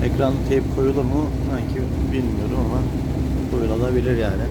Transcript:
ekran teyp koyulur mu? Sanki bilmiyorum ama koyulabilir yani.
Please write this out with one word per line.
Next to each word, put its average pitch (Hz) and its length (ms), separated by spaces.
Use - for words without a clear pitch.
ekran 127 280
teyp 135 140
koyulur 135 280
mu? 139 220
Sanki 127 320
bilmiyorum 127 540
ama 120 160
koyulabilir 123 640
yani. 104 340